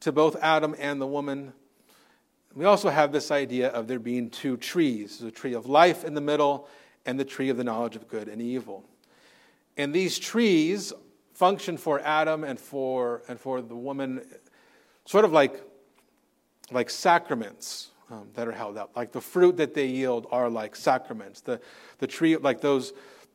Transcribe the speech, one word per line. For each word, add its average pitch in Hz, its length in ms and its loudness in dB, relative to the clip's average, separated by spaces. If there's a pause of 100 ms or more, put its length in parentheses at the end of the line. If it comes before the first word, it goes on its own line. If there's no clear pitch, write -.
to 156 100 -2
both 151 300 4
Adam 156 360 2
and 143 240 -4
the 135 60 -4
woman. 139 460 -6 (1000)
We 147 120 -4
also 196 240 6
have 147 220 4
this 147 180 -2
idea 131 400 0
of 117 180 -4
there 123 120 -4
being 120 320 -4
two 127 260 -4
trees, 123 600 -2
the 113 120 -10
tree 131 220 -8
of 113 140 -8
life 160 360 6
in 156 120 -8
the 147 60 -2
middle 147 460 0 (380)
and 127 140 -4
the 135 60 -2
tree 135 240 -4
of 120 80 -2
the 127 60 -4
knowledge 113 320 -4
of 107 120 -18
good 107 200 -8
and 107 140 -10
evil. 117 420 -8 (920)
And 143 160 -2
these 180 240 0
trees 190 760 2 (400)
function 180 440 0
for 143 220 -2
Adam 156 440 0
and 135 160 -8
for, 131 680 -4
and 123 120 -14
for 127 220 -6
the 117 140 -14
woman 131 500 -8 (800)
sort 208 180 6
of 190 80 4
like, 143 300 4 (1080)
like 123 180 -2
sacraments, 147 1000 -2 (200)
um, 110 240 -16
that 117 140 -6
are 113 60 -8
held 107 220 -10
out. 104 200 -12
Like 120 160 -6
the - 100 -8
fruit 180 360 4
that 156 180 0
they 143 100 0
yield 127 460 -2
are 120 180 2
like 110 260 -6
sacraments. 113 640 -2
The, 120 200 -6 (380)
the 131 80 -2
tree, 160 300 2
like 135 240 0
those, 139 320 0 (420)